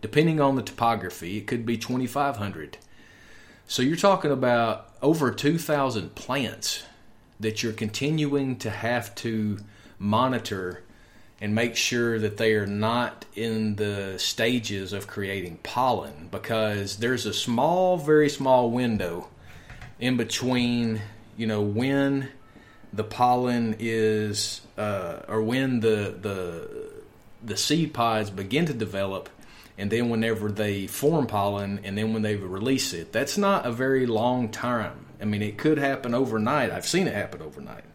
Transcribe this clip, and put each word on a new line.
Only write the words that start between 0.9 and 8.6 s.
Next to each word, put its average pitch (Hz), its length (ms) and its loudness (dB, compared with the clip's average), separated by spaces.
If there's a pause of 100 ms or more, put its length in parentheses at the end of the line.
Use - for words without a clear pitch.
it 104 100 -6
could 117 200 -2
be 117 100 0
twenty-five 127 600 -2
hundred. 87 420 -8 (880)
So - 160 -2
you're 151 140 2
talking 175 340 4
about 120 580 2 (140)
over 147 280 4
two 147 280 2
thousand 127 560 -2
plants - 720 -4 (540)
that 107 240 -2
you're 113 120 0
continuing 139 840 0